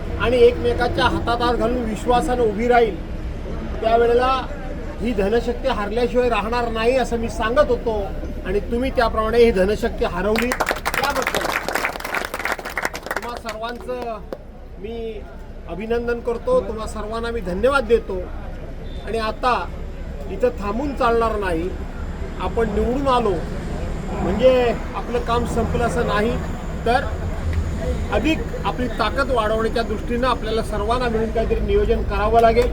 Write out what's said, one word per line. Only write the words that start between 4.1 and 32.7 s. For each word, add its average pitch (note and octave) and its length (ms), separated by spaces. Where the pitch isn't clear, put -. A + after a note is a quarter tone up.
ही A3+ 120
धनशक्ती A#3 560
हरल्याशिवाय A#3 600
राहणार A3+ 400
नाही A3+ 280
असं A#3 200
मी A3+ 120
सांगत A#3+ 400
होतो A3 340
आणि F#3+ 140
तुम्ही A#3+ 300
त्याप्रमाणे A3+ 480
ही A#3 120
धनशक्ती G#3 540
हरवली. G#3+ 460
त्याबद्दल - 420
तुम्हा A#3 320
सर्वांचं A#3 720
मी A3+ 420
अभिनंदन A#3 520
करतो, B3 400
तुम्हा G#3+ 260
सर्वांना A3 440
मी A#3 100
धन्यवाद G#3+ 440
देतो. A3 320
आणि A3 120
आता A3 480
इथं A#3 180
थांबून A3+ 460
चालणार A#3 420
नाही. F3+ 340
आपण A3+ 300
निवडून A#3+ 380
आलो A#3+ 240
म्हणजे A#3+ 600
आपलं A3 240
काम A#3 280
संपलं A#3 380
असं A#3 220
नाही, G#3+ 300
तर B3 140
अधिक D#4 260
आपली A3+ 240
ताकद G#3+ 420
वाढवण्याच्या A3 520
दृष्टीनं A#3 460
आपल्याला A3 340
सर्वांना A3+ 460
मिळून A3 240
काहीतरी A3+ 280
नियोजन G#3+ 420
करावं G#3 380
लागेल. A#3 320